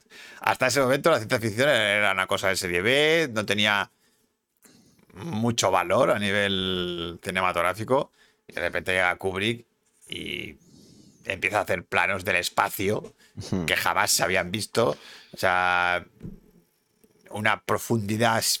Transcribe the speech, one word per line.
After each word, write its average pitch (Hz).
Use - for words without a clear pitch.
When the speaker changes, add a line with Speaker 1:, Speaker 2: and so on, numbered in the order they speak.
Speaker 1:
hasta 107
ese 127
momento 135
la 147
ciencia 113
ficción 113
era 104
una 95
cosa 98
de 95
serie 90
B, 151
no 107
tenía 104
mucho 120
valor 92
a 117
nivel 92
cinematográfico, 92
y -
de -
repente 87
llega 90
Kubrick 101
y 80
empieza 95
a -
hacer 90
planos 92
del 95
espacio 98
Speaker 2:
Ujú. 98
Speaker 1:
que 87
jamás 92
se -
habían 90
visto, 113
o -
sea, 90
una 107
profundidad 110